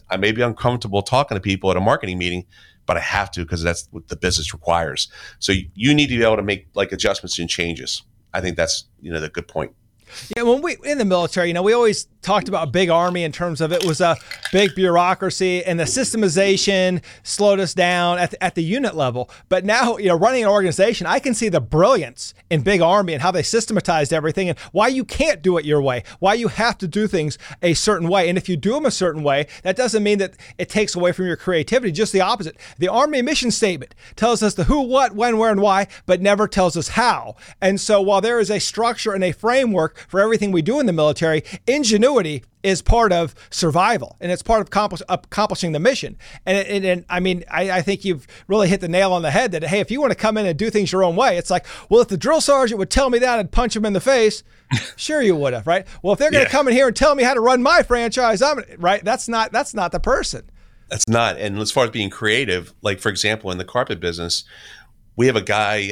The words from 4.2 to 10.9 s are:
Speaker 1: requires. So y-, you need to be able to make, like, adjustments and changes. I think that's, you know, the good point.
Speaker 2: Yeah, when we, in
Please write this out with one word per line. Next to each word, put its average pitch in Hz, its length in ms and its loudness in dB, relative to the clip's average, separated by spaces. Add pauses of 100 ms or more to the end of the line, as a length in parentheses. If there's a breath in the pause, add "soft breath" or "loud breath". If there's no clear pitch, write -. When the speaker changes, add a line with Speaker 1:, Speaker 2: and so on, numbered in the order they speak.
Speaker 1:
requires. 85 540 -2 (320 loud breath)
So - 140 -2
y-, - 200 -4
you 123 220 2
need 147 140 4
to 123 80 -2
be 117 60 2
able 113 120 4
to 104 80 -2
make, 101 320 -4
like, 98 160 0
adjustments 98 480 -4
and 85 100 -6
changes. 82 540 -6 (320)
I 92 60 -4
think 90 160 -4
that's, - 280 -2 (160)
you 85 100 -12
know, 80 80 -4
the 78 100 -6
good - 180 -10
point. - 240 -8 (640 loud breath)
Speaker 2:
Yeah, 233 80 -4
when 240 180 2
we, 311 220 -4
in 285 140 -2